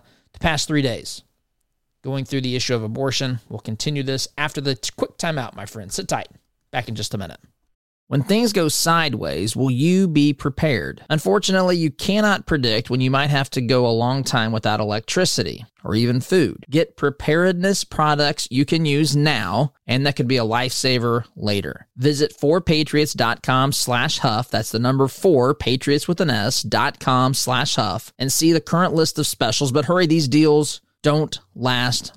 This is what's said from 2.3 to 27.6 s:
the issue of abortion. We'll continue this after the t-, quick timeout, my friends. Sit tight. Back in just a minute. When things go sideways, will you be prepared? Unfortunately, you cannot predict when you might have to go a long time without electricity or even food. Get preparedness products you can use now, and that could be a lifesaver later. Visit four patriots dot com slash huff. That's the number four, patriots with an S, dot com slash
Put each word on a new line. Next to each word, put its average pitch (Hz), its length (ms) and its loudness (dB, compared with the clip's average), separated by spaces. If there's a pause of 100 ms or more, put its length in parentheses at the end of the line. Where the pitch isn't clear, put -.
the 127 140 -6
issue 127 180 -2
of 117 100 -2
abortion. 127 560 -4 (100)
We'll 113 100 -10
continue 139 440 -6
this 131 340 -6
after 151 240 -4
the 135 140 -2
t-, - 200 -10
quick - 220 -6
timeout, 151 360 -4
my 101 120 -14
friends. 104 300 -12
Sit 190 120 -8
tight. 120 220 -6 (420)
Back 123 160 -6
in 113 80 -8
just 104 180 -8
a 110 40 -6
minute. 90 240 -10 (680)
When 139 160 0
things 214 300 2
go 170 160 2
sideways, 113 840 -2
will 131 140 0
you 175 380 2
be 147 260 4
prepared? 135 800 -4
Unfortunately, 190 640 2
you 160 140 0
cannot 202 560 0
predict 123 420 0
when 127 120 0
you 131 100 2
might 139 180 2
have 139 220 0
to 135 100 -2
go 123 240 2
a 117 60 2
long 120 320 0
time 113 280 0
without 107 280 0
electricity 107 840 -2 (200)
or - 100 -4
even 120 260 2
food. 123 520 0
Get 156 240 0
preparedness 175 880 0
products 147 680 0
you 131 160 2
can 165 200 0
use 147 300 2
now, 135 580 0 (120)
and 131 220 0
that 135 80 -2
could 131 120 -2
be 131 100 2
a 120 60 2
lifesaver 120 840 0 (100)
later. 101 500 -4 (120)
Visit 143 360 2
four 165 280 2
patriots 151 520 0
dot 117 300 -2
com 131 280 2
slash 123 460 -2
huff. 117 320 -2
That's 110 220 -4
the 110 80 -2
number 135 280 2
four, 135 460 2
patriots 139 540 0
with - 120 -2
an 165 120 0
S, 110 320 -2
dot 113 360 -2
com 131 360 2
slash 127 400 -2